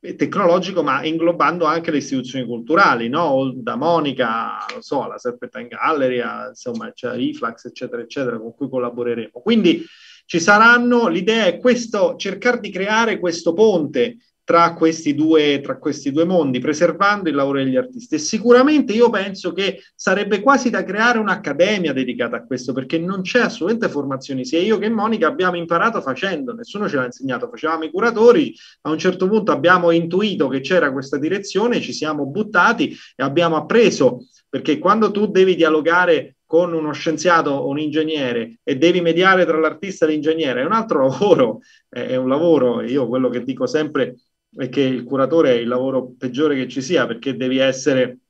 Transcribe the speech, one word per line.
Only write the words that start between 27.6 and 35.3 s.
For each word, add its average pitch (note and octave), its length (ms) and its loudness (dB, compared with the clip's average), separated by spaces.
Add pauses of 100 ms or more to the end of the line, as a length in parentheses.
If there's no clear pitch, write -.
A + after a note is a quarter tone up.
i D3+ 80 -8
curatori, G#3 640 4 (280)
a D3 60 -4
un D#3 80 -2
certo F#3 300 0
punto G3+ 240 2
abbiamo E3+ 400 4
intuito E3+ 560 0
che C3 140 -4
c'era D3 320 0
questa C#3 240 -6
direzione, G3 640 -2
ci - 100 -10
siamo D3+ 340 -6
buttati F#3+ 720 0 (220)
e C3 60 -4
abbiamo D#3+ 340 0
appreso, D3+ 720 2 (200)
perché C#3 320 -2
quando G#3 320 2
tu G#3 160 0
devi F#3 280 4